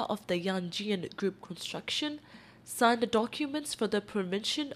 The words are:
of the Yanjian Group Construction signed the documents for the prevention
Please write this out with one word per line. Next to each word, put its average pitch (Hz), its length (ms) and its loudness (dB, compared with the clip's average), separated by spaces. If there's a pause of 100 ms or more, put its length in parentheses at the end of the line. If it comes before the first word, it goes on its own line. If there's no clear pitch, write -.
of - 180 -2
the 180 100 2
Yanjian 190 800 -2
Group 190 260 0
Construction - 760 -4 (460)
signed 240 340 6
the 233 80 4
documents 277 640 0
for 220 140 0
the 208 140 2
prevention 208 760 -2